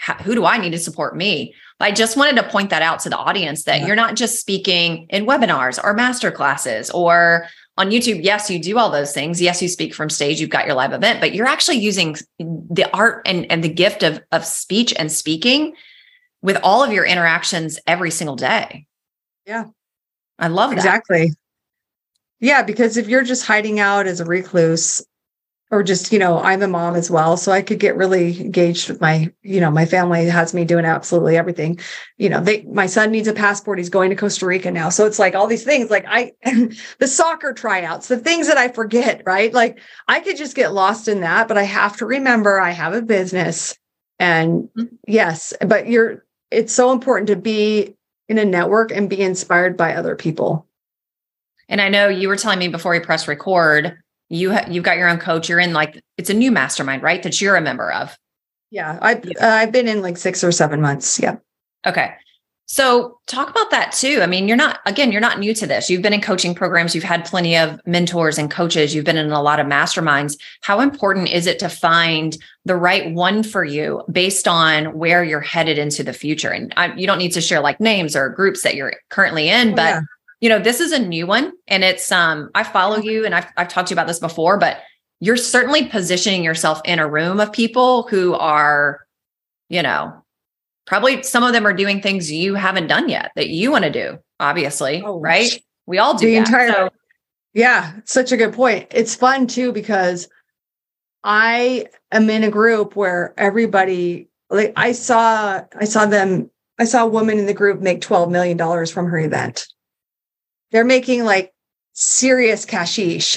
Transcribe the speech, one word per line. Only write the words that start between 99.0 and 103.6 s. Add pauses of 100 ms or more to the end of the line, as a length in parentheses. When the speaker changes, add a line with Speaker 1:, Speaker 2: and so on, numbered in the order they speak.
Speaker 2:
fun
too,
because (960)
I (240)
am
in
a
group
where
everybody, (200)